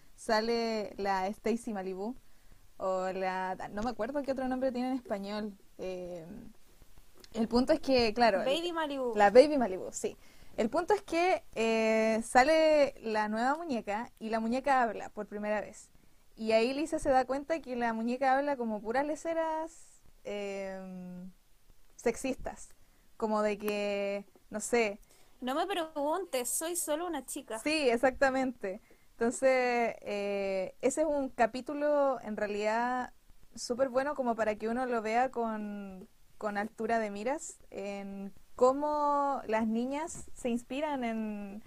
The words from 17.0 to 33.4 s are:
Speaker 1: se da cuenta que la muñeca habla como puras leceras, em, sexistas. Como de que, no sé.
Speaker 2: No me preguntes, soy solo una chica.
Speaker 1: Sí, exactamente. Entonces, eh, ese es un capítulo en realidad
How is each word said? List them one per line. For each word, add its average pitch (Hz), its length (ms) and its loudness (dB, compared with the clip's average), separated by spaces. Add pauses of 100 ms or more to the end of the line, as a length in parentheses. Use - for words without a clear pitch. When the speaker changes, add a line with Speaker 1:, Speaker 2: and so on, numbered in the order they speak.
Speaker 1:
se 302 100 2
da 262 140 6
cuenta 277 360 -4
que 247 140 -8
la 233 180 0
muñeca 254 460 2
habla 285 180 0
como 226 240 -4
puras 240 240 0
leceras, 320 960 -4 (220)
em, 190 1120 -8 (640)
sexistas. - 720 -4 (480)
Como 214 260 0
de 208 160 0
que, 202 680 -4 (260)
no 214 100 -6
sé. 214 400 0 (400)
Speaker 2:
No 254 160 -2
me 349 100 0
preguntes, 320 840 -2
soy 339 280 -2
solo 320 280 -2
una 311 220 -4
chica. 220 320 -8
Speaker 1:
Sí, 302 320 2
exactamente. 254 920 0 (320)
Entonces, 247 920 2
eh, 202 800 -4
ese 277 200 2
es 320 60 2
un 277 220 0
capítulo 277 920 2
en 214 140 -8
realidad 214 760 -2 (440)